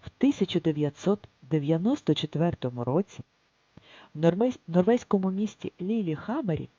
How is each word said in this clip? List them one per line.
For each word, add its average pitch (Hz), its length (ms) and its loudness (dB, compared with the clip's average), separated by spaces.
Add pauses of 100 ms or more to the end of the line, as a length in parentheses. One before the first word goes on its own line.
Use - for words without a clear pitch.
В - 80 -16
тисяча 208 500 0
дев'ятсот 156 680 -2 (120)
дев'яносто 160 720 0
четвертому 131 680 -2
році 139 400 -2 (880)
в 147 60 -12
норвез-, 180 480 2
норвезькому 190 640 2
місті 202 500 -6
Ліліхаммері 185 960 -4